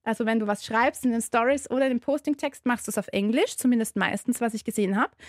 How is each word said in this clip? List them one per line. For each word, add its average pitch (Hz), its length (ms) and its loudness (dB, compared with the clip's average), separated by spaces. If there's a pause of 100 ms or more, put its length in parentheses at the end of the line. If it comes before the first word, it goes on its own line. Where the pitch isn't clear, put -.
Also 226 200 -2
wenn 226 160 2
du 214 60 -2
was 202 180 -2
schreibst 240 400 0
in 254 80 2
den 226 80 0
Stories 247 500 0
oder 254 140 2
in 269 60 2
den 240 100 0
Posting-Text, 294 640 -4
machst 247 220 -2
du - 60 -6
es - 40 -8
auf 208 120 -2
Englisch, 220 500 0
zumindest 240 380 2
meistens, 202 440 -2
was 226 140 0
ich 214 100 -8
gesehen 202 340 0
hab. 302 160 -2 (140)